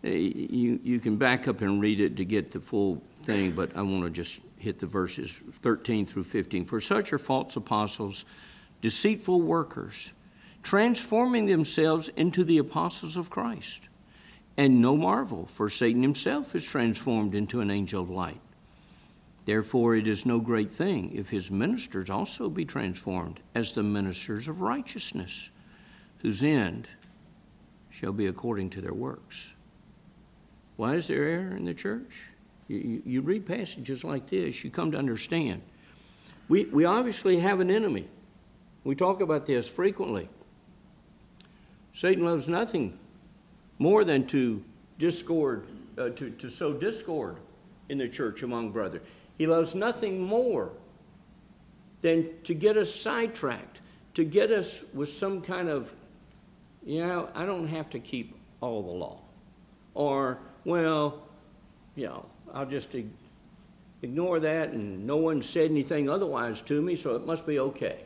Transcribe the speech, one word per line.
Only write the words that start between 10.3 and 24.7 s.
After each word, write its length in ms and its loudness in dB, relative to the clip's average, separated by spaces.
transforming 840 4
themselves 640 4
into 340 2
the 140 6
apostles 580 0
of 140 -6
Christ. 540 -6
And 240 8
no 160 8
marvel, 480 0
for 240 -2
Satan 320 2
himself 540 0
is 100 -2
transformed 680 0
into 260 -2
an 100 0
angel 300 -2
of 80 -4
light. 320 -6
Therefore 500 4
it 120 4
is 180 0
no 160 2
great 280 0
thing 440 -2
if 160 -6
his 200 -4
ministers 600 -2
also 400 -4
be 160 -4
transformed 720 -6
as 180 -2
the 100 0
ministers 680 -2
of 100 -8
righteousness, 920 -6